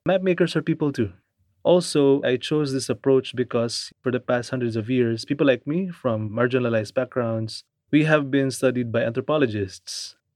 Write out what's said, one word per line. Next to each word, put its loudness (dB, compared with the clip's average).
map 2
makers 2
are -2
people -2
too. -2
Also, 4
I 0
chose -2
this -4
approach 0
because -2
for -2
the 0
past -2
hundreds -2
of -4
years, 0
people 0
like 2
me -2
from -4
marginalized 0
backgrounds, -4
we 4
have 2
been 2
studied 0
by 0
anthropologists, -4